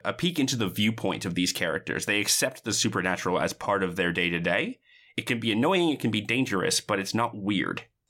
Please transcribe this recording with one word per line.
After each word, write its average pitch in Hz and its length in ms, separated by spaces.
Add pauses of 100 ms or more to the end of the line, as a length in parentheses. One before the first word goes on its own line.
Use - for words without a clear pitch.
a - 80
peek 175 260
into 131 180
the 107 120
viewpoint 104 560
of 90 100
these 90 180
characters. - 540
They 104 140
accept - 440
the 110 80
supernatural 92 680
as 85 120
part 101 300
of 87 140
their 87 160
day-to-day. 87 680 (360)
It - 100
can 120 140
be 113 120
annoying, 165 380
it 131 100
can 120 100
be 107 120
dangerous, 101 580
but 104 180
it's 95 160
not 117 220
weird. 98 460 (280)